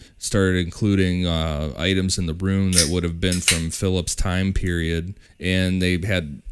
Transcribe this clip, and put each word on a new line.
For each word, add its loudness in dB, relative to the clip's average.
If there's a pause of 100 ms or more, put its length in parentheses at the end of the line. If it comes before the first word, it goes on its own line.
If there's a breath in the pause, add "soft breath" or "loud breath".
(200 loud breath)
started 2
including, 2
uh, -2
items 0
in -2
the -4
room 0
that 4
would 0
have -4
been 0
from 0
Philip's -2
time 0
period. -2 (240 soft breath)
And 0
they 2
had, -2 (100)